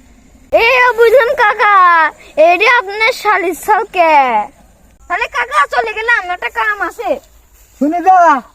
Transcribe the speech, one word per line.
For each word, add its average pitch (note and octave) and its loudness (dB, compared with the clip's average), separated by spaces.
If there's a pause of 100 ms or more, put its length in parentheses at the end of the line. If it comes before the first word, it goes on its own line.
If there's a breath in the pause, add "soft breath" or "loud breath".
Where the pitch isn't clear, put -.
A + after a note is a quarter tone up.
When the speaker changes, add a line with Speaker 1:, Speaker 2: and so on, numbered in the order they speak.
(520)
Speaker 1:
এ B4 2
বুঝুন A#4 2
কাকা, G4+ 2 (340 loud breath)
এডি F4 2
আপনার A4+ 0
শালির F#4+ -4 (100)
ছাল G#4 0
কে? E4+ 0 (960)
তাহলে G#4 -6
কাকা C#5 -2
চলে A4+ -4
গেলে A4 -4
আমার F#4+ -2
একটা G4+ -8
কাম G#4+ -6
আছে। F4+ -6 (600)
Speaker 2:
শুনি D#4+ -2
যা। E4+ 4 (140)